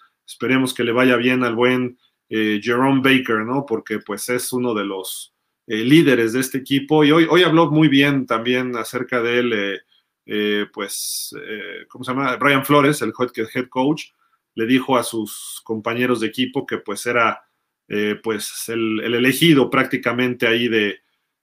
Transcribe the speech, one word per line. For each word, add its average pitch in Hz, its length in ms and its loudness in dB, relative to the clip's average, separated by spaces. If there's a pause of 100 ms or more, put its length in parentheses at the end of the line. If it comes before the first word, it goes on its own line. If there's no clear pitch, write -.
(280)
Esperemos 127 460 -2
que 120 100 -4
le 117 80 0
vaya 123 260 4
bien 127 260 0
al 117 120 -2
buen, 123 420 0 (320)
eh, 107 340 -2
Jerome 131 380 2
Baker, 127 380 2
¿no? 127 260 -4
Porque, 110 320 -4
pues, 104 320 -8
es 123 240 -4
uno 123 220 -2
de 104 100 -2
los... 95 480 -10 (340)
Eh, 110 100 -4
líderes 123 560 4
de 127 60 -2
este 131 180 -6
equipo, 139 460 0
y 143 80 6
hoy, 165 180 4
hoy 175 140 6
habló 165 280 4
muy 156 160 4
bien 139 380 2
también 123 500 -2
acerca 123 460 -4
de 120 180 0
él, 120 140 0
eh, 98 260 -4 (460)
eh, 104 460 -2
pues, - 680 -10
eh, 92 480 -14
¿cómo 120 140 -18
se 123 80 -8
llama? 131 260 -2
Brian 139 280 2
Flores, 147 360 4
el 110 160 -2
head, 123 180 0
el 110 180 -4
head 131 160 -4
coach, 143 360 -2 (500)
le 113 100 -2
dijo 127 320 2
a 117 60 2
sus - 600 -8
compañeros 117 560 -2
de 110 80 -2
equipo 127 380 -4
que, 113 120 -6
pues, - 280 -10
era, 117 380 0 (440)
eh, 104 340 -2
pues, - 480 -6
el, 113 320 -2
el 117 140 -2
elegido 127 540 4
prácticamente 123 760 -2
ahí 117 200 2
de, 107 340 0 (420)